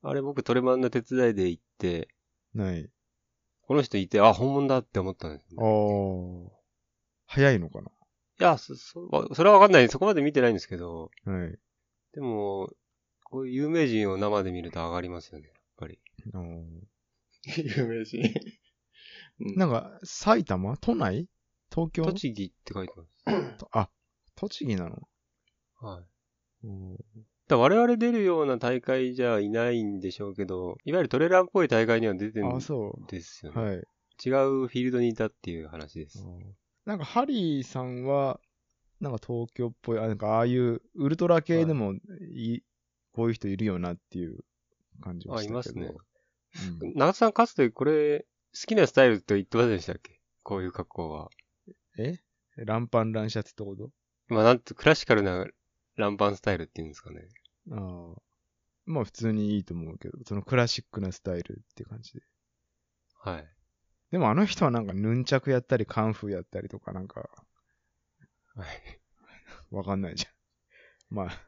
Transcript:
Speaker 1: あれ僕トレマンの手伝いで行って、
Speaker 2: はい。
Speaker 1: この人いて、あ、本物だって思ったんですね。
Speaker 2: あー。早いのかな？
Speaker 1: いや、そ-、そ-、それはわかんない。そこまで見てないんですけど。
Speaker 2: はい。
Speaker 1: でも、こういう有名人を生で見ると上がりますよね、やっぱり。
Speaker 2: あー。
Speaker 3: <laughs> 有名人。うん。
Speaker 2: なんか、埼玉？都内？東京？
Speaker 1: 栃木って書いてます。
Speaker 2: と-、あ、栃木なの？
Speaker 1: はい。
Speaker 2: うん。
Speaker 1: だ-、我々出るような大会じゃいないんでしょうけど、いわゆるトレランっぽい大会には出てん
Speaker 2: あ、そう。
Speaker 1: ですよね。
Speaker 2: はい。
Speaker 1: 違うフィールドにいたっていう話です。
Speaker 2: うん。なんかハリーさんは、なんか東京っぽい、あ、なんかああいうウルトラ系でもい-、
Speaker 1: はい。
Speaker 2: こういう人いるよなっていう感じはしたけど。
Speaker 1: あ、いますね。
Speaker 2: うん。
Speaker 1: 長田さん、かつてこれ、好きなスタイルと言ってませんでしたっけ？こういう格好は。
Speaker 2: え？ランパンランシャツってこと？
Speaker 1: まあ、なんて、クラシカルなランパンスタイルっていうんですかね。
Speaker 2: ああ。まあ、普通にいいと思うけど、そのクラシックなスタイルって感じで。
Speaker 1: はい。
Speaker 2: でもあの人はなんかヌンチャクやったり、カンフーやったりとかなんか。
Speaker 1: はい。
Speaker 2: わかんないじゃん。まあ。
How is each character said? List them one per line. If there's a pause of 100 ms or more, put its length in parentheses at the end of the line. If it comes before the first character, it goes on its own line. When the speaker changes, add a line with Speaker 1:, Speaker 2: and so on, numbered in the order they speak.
Speaker 1:
あ
れ
僕
ト
レ
マ
ン
の
手
伝
い
で
行
っ (160)
て、 (460)
Speaker 2:
は
い。 (760)
Speaker 1:
こ
の
人
い
て、
あ、
本
物
だ
っ
て
思
っ
た
ん
で
す
ね。
Speaker 2:
あ
ー。 (760)
早
い
の
か
な？
Speaker 1:
い (480)
や、
そ-、
そ-、 (260)
そ
れ
は
わ
か
ん
な
い。
そ
こ
ま
で
見
て
な
い
ん
で
す
け
ど。 (140)
Speaker 2:
は
い。 (540)
Speaker 1:
で
も、 (540)
こ
う
い
う
有
名
人
を
生
で
見
る
と
上
が
り
ま
す
よ
ね、
や
っ (240)
ぱ
り。 (360)
Speaker 2:
あ
ー。 (640)
Speaker 3:
<laughs>
有
名
人。 (1160)
う
ん。
Speaker 2:
な
ん
か、
埼
玉？
都
内？ (440)
東
京？
Speaker 1:
栃
木
っ (120)
て
書
い
て
ま (420)
す。
Speaker 2:
と-、
あ、 (480)
栃
木
な
の？ (720)
Speaker 1:
は (600)
い。
Speaker 2:
う
ん。 (500)
Speaker 1:
だ-、
我
々
出
る
よ
う
な
大
会
じ
ゃ
い
な
い
ん
で
し
ょ
う
け
ど、
い
わ
ゆ
る
ト
レ
ラ
ン
っ
ぽ
い
大
会
に
は
出
て
ん
Speaker 2:
あ、
そ
う。
Speaker 1:
で
す
よ
ね。
Speaker 2:
は
い。
Speaker 1:
違
う
フ (800)
ィ
ー
ル
ド
に
い
た
っ
て
い
う
話
で
す。
Speaker 2:
う
ん。 (300)
な
ん
か
ハ
リ
ー
さ
ん
は、 (600)
な
ん
か
東
京
っ (100)
ぽ
い、
あ、
な
ん
か
あ
あ
い
う (140)
ウ
ル
ト
ラ
系
で
も
い-、 (520)
Speaker 1:
は
い。 (500)
Speaker 2:
こ
う
い
う
人
い
る
よ
な
っ
て
い
う (560)
感
じ
は
し
た
け
ど。
Speaker 1:
あ、
い
ま
す
ね。 (880)
Speaker 2:
う
ん。
Speaker 1:
長
田
さ
ん、
か
つ
て
こ
れ、 (280)
好
き
な
ス
タ
イ
ル
と
言
っ
て
ま
せ
ん
で
し
た
っ
け？ (220)
こ
う
い
う
格
好
は。 (720)
Speaker 2:
え？ (360)
ラ
ン
パ
ン
ラ
ン
シ
ャ
ツ
っ
て
こ
と？ (380)
Speaker 1:
ま
あ、
な
ん
て、
ク
ラ
シ
カ
ル
な (500)
ラ
ン
パ
ン
ス
タ
イ
ル
っ
て
い
う
ん
で
す
か
ね。 (440)
Speaker 2:
あ
あ。 (640)
ま
あ、
普
通
に
い
い
と
思
う
け
ど、
そ
の
ク
ラ
シ
ッ
ク
な
ス
タ
イ
ル (100)
っ
て
感
じ
で。 (920)
Speaker 1:
は
い。 (640)
Speaker 2:
で
も
あ
の
人
は
な
ん
か
ヌ
ン
チ
ャ
ク
や
っ
た
り、
カ
ン
フ
ー
や
っ
た
り
と
か
な
ん
か。 (1300)
Speaker 1:
は
い。 (1080)
Speaker 2:
わ
か
ん
な
い
じ
ゃ
ん。
ま
あ。 (180)